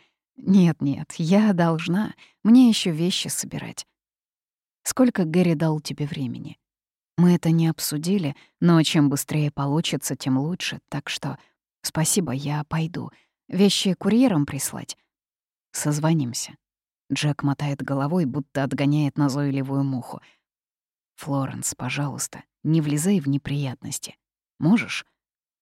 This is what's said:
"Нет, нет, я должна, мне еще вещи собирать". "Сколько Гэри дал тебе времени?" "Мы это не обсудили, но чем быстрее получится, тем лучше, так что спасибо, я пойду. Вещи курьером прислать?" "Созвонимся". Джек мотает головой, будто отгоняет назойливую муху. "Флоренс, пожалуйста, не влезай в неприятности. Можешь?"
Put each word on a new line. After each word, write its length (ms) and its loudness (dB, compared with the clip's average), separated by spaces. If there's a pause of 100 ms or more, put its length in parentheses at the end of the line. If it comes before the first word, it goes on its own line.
(360)
"Нет, 440 4
нет, 380 -4
я 340 4
должна, 640 0 (300)
мне 240 10
еще 240 2
вещи 360 -2
собирать". 580 -10 (960)
"Сколько 400 0
Гэри 300 2
дал 260 0
тебе 260 -8
времени?" 520 -8 (580)
"Мы 180 6
это 160 0
не 160 4
обсудили, 720 -2 (240)
но 220 6
чем 260 4
быстрее 420 -2
получится, 640 -4
тем 240 -2
лучше, 500 -6
так 200 -8
что 300 -8 (440)
спасибо, 500 -2
я 320 -4
пойду. 460 -6 (380)
Вещи 460 2
курьером 520 2
прислать?" 500 -10 (800)
"Созвонимся". 800 -2 (560)
Джек 300 -2
мотает 400 -2
головой, 420 -2
будто 400 -4
отгоняет 540 0
назойливую 640 0
муху. 380 -6 (920)
"Флоренс, 580 -6
пожалуйста, 680 -8 (200)
не 160 2
влезай 400 0
в 80 -4
неприятности. 880 -6 (420)
Можешь?" 460 0 (580)